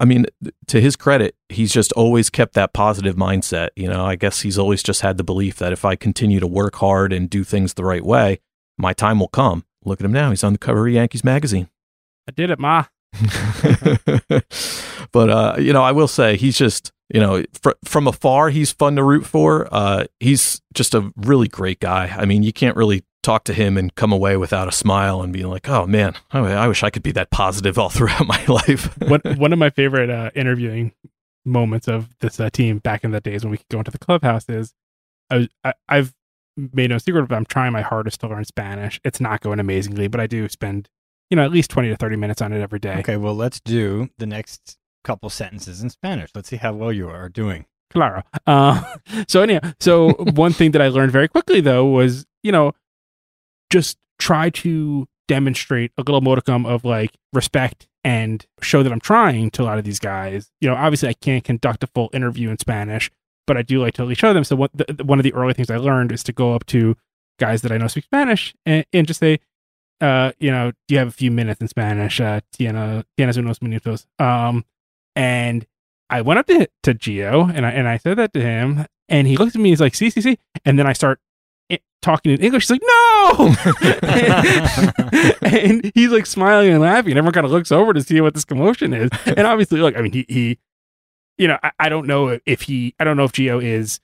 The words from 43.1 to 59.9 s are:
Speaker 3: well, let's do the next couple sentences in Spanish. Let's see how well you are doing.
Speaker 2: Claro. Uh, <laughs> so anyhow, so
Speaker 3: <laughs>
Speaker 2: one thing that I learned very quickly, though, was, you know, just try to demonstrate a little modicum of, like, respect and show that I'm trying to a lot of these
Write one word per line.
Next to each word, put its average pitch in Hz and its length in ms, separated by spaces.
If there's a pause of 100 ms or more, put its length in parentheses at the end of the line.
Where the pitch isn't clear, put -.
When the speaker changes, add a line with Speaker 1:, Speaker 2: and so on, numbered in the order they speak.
Speaker 3:
well, 104 180
let's 117 240
do 113 560
the 113 100
next - 520 (260)
couple 107 240
sentences 95 540
in 123 80
Spanish. 175 420
Let's 101 160
see 127 100
how 113 160
well 110 180
you 95 160
are 87 200
doing. 95 380 (240)
Speaker 2:
Claro. 107 320 (240)
Uh, 139 360 (240)
<laughs> 214 220
so 185 140
anyhow, 175 380
so 170 300
Speaker 3:
<laughs> - 80 (160)
Speaker 2:
one 165 180
thing 160 200
that 147 100
I 139 60
learned 135 220
very 139 160
quickly, 330 340
though, 131 260
was, 131 380 (200)
you 208 80
know, 151 200 (960)
just - 300 (220)
try 165 300
to 151 580 (180)
demonstrate 135 720
a 139 40
little 139 180
modicum 131 460
of, 120 180
like, 113 260 (220)
respect 131 560 (160)
and 113 420 (140)
show 139 240
that 131 80
I'm 113 80
trying 147 520
to - 100
a - 20
lot 107 140
of 104 60
these 101 140